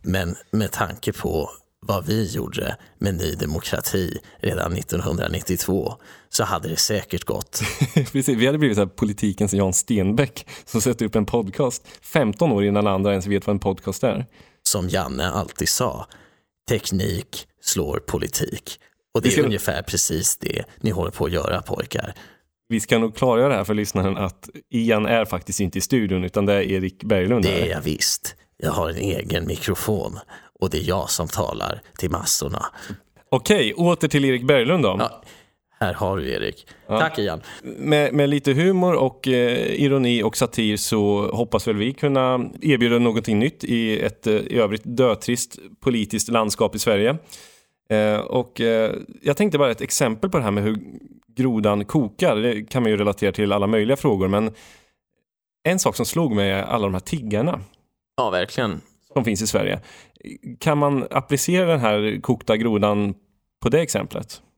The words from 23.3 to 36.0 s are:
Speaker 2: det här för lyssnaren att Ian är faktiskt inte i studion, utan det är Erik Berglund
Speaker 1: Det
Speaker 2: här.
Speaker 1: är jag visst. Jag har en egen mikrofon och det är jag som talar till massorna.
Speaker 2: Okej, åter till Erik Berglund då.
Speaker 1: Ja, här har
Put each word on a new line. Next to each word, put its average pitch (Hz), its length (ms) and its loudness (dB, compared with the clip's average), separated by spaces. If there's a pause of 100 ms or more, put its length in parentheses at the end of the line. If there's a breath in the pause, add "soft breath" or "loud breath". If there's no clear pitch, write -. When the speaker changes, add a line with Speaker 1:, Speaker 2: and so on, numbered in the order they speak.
Speaker 2:
det 127 60 2
här 98 80 -2
för 107 100 -2
lyssnaren 98 440 0
att - 320 -6 (200)
Ian 113 360 2
är 117 200 2
faktiskt 92 340 -6
inte 95 180 -2
i 92 40 -2
studion, 95 420 0
utan 98 220 0
det 101 80 4
är 101 80 4
Erik 95 420 -2
Berglund 104 420 2
Speaker 1:
Det 95 40 2
Speaker 2:
här. 92 100 0
Speaker 1:
är 87 100 0
jag 76 120 -6
visst. - 540 -4 (220 soft breath)
Jag - 140 -2
har 82 180 -2
en 85 60 -6
egen 85 520 -2
mikrofon 92 720 -4 (400 loud breath)
och 92 100 -2
det 78 80 -2
är 76 100 -2
jag 87 220 -2
som 82 180 -2
talar - 540 -4 (160 soft breath)
till 90 140 -4
massorna. - 540 -4 (640 loud breath)
Speaker 2:
Okej, 131 440 2
åter 170 340 2
till 139 180 4
Erik 127 180 2
Berglund 135 400 4
då. 95 160 4
Speaker 1:
Ja, 117 220 -4 (580 loud breath)
här 92 140 0
har 95 240 -2